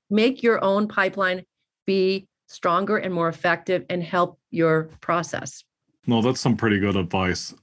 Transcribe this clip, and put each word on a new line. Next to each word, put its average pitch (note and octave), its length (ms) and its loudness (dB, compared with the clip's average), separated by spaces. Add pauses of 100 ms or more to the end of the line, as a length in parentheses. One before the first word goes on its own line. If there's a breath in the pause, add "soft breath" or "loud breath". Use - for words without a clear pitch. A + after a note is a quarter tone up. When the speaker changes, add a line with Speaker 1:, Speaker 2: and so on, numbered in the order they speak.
(120)
Speaker 1:
make A#3 320 2
your A3+ 200 2
own G3+ 240 2
pipeline F#3+ 560 -2 (440)
be F#3+ 400 0 (180)
stronger G3 520 -2
and F#3+ 140 -4
more E3+ 160 -2
effective E3+ 640 -2
and F3+ 140 -4
help F3 360 -2 (120)
your D#3+ 400 2 (100)
process. - 640 -6 (420)
Speaker 2:
No, A#2 160 2
that's B2+ 180 2
some A#2+ 160 2
pretty G#2+ 220 2
good G2 180 0
advice. F#2 560 -2 (120)